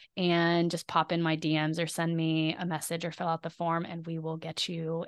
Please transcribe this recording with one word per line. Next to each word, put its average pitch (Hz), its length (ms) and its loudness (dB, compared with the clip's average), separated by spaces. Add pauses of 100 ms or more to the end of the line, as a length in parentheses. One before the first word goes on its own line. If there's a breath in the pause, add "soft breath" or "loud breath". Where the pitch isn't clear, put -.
(160 loud breath)
and 170 540 4
just 170 160 -4
pop 160 260 2
in 170 120 2
my 160 120 2
D 156 200 0
Ms 156 240 2
or 170 80 0
send 165 280 0
me 160 440 2
a 180 60 -4
message 170 400 -4
or 165 60 -4
fill - 160 -4
out 165 140 -2
the 170 80 -6
form, 170 360 -2
and 170 200 -10
we 165 140 -6
will 160 180 -6
get 160 320 -6
you 165 380 -4